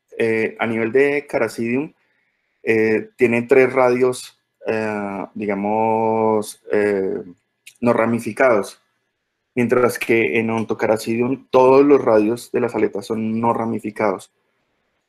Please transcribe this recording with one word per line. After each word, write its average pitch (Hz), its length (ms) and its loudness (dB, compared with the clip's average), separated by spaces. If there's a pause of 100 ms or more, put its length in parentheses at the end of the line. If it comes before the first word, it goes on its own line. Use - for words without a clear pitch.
(180)
eh, 113 420 -2
a 113 60 -2
nivel 113 260 -4
de 143 360 0
Caracidium, 120 680 -4 (680)
eh, 110 520 0
tiene 120 280 2
tres 127 280 4
radios, 127 680 0 (260)
eh, 107 600 -4 (100)
digamos, 110 1400 -2
eh, 98 500 0 (600)
no 120 120 2
ramificados, 117 880 0 (720)
mientras 123 460 0
que 113 400 0
en 113 100 -4
Ontocarasidium 113 1000 -2
todos 131 340 6
los 143 180 4
radios 113 480 2
de 120 100 -2
las 117 120 -4
aletas 101 320 -4
son 110 340 -4
no 117 140 0
ramificados. 110 800 -4 (760)